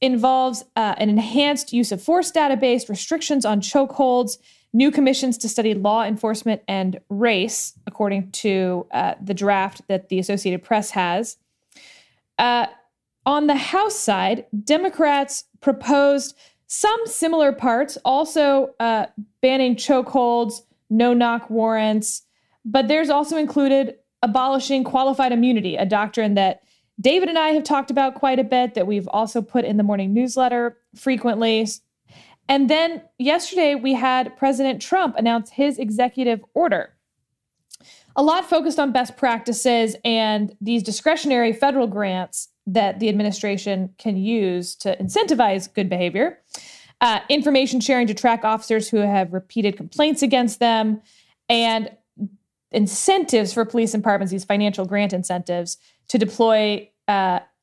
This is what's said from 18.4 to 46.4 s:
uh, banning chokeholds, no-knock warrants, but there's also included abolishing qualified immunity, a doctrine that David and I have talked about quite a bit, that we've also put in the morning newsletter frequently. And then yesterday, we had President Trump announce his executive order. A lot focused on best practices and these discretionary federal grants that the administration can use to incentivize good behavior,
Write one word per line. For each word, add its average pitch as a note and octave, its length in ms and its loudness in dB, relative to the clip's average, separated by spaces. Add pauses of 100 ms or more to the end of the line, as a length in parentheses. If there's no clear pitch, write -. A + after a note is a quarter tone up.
uh, A3+ 260 0 (340)
banning B3+ 360 2
chokeholds, A#3+ 840 0 (280)
no-knock A#3+ 580 2
warrants, A3 720 -2 (420)
but A3+ 240 2
there's D4+ 220 2
also D4 260 0
included C#4 580 2 (280)
abolishing C4 600 0
qualified C4 480 0
immunity, A#3 460 2
a G3 100 0
doctrine G#3 480 0
that F#3+ 280 2 (360)
David D#4+ 300 4
and E4 100 0
I D#4 120 2
have D4+ 120 2
talked C#4+ 280 -2
about C4+ 240 0
quite C4 240 0
a C4 60 0
bit, B3 280 0
that F#3 140 -2
we've G3+ 220 -2
also A3 340 -2
put A#3 240 -2
in G#3 100 0
the G#3+ 60 4
morning G3+ 320 0
newsletter A#3+ 640 0 (160)
frequently. A3+ 760 0 (800)
And C#4 220 2
then D#4+ 320 0 (160)
yesterday, D#4 560 0
we C4 180 0
had B3+ 460 0
President C4+ 420 0
Trump F4 360 0
announce A#3 340 0
his C#4+ 280 0
executive A#3+ 640 -2 (120)
order. C4 400 0 (1200)
A C4+ 60 2
lot E4+ 260 2
focused E4 300 0
on C#4+ 140 0
best B3+ 260 -2
practices A#3 760 0 (120)
and G#3+ 520 0
these A3+ 240 -2
discretionary A#3+ 720 0
federal C4 340 2
grants F#3+ 600 -6 (180)
that G3 320 0
the G#3+ 120 0
administration G3 880 -2
can G#3 180 -4
use F#3+ 600 -2
to F#3+ 200 -4
incentivize G#3+ 760 0
good F#3+ 180 -2
behavior, F3+ 480 -2 (640)